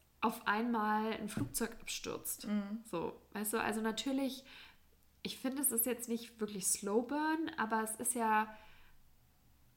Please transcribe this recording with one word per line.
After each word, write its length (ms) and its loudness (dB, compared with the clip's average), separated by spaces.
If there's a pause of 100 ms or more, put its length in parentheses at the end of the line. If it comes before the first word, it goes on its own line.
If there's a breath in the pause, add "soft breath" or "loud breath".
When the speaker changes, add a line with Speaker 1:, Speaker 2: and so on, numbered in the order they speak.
(200)
Speaker 1:
auf 280 2
einmal 640 4
ein 160 -4
Flugzeug 420 0 (100)
abstürzt. 680 -6
Speaker 2:
Mhm. 320 0 (100)
Speaker 1:
So, 300 -2 (140)
weißt 180 -2
du, 100 2
also 180 0
natürlich, 640 0 (800 loud breath)
ich 160 -6
finde, 240 -2
es 80 6
ist 160 2
jetzt 220 -2
nicht 320 -4
wirklich 260 -2
Slow 400 2
Burn, 500 0
aber 280 0
es 120 -4
ist 200 0
ja, 360 4 (1200 loud breath)